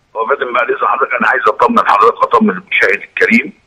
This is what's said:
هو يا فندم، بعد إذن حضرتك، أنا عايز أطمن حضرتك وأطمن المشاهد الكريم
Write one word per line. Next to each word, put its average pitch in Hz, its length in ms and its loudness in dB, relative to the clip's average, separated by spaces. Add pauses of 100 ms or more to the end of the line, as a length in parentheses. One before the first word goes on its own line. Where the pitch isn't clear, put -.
(160)
هو 110 60 -2
يا 127 140 0
فندم، 127 160 -4
بعد 120 180 -2
إذن 135 160 -2
حضرتك، 131 340 -2
أنا 110 80 0
عايز 127 200 0
أطمن 117 400 2
حضرتك 101 340 2
وأطمن 107 280 2
المشاهد 95 520 -2
الكريم 104 500 -2 (140)